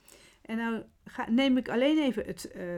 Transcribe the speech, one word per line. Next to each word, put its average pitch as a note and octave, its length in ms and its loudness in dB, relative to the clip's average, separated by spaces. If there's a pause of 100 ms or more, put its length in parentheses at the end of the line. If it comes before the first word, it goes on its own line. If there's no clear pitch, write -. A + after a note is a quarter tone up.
(420)
En A3+ 160 -8
nou A3+ 260 -4 (200)
ga, - 260 -10
neem B3+ 280 4
ik B3+ 120 -2
alleen C#4 280 4
even B3+ 280 0
het, - 260 -10
eh, - 140 -10 (120)